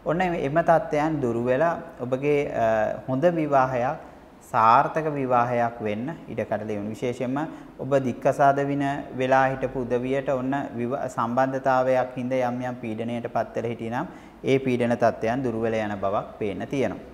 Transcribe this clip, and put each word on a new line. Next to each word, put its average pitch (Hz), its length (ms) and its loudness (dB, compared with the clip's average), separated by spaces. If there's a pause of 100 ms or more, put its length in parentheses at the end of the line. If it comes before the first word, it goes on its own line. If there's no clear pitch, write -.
ඔන්න 165 200 0
එම 165 340 0
තත්ත්වයන් 160 640 2
දුරු 117 220 0
වෙලා 143 340 2 (180)
ඔබගේ, 143 560 0
අ, 113 140 0 (380)
හොඳ 131 200 -2
විවාහයක්, 139 760 2 (460)
සාර්ථක 139 680 4
විවාහයක් 123 720 2
වෙන්න 107 280 -2 (180)
ඉඩ 117 140 -8
කඩ 107 220 -2
ලැබෙනවා. 107 280 -6
විශේෂයෙන්ම 123 480 -4 (380)
ඔබ 135 220 -6
දික්කසාද 139 600 4
වින 143 260 0 (280)
වෙලා 131 360 4
හිටපු 131 320 -4
උදවියට 127 500 -2
ඔන්න 131 240 -2 (180)
විවා-, 120 360 -4
සම්බන්ධතාවයක් 127 1040 0
හින්දා 127 360 -2
යම් 123 120 -6
යම් 127 140 -6
පීඩනයට 117 520 -6
පත් - 280 -4
වෙලා 113 160 -2
හිටියනම් 117 360 -6 (340)
ඒ 135 180 4
පීඩන 123 340 2
තත්ත්වයන් 117 500 2
දුරු 113 180 -2
වෙලා 110 240 0
යන 104 120 -4
බවක් 98 380 -2
පේන්න 98 320 -4
තියෙනවා. 110 360 -2 (100)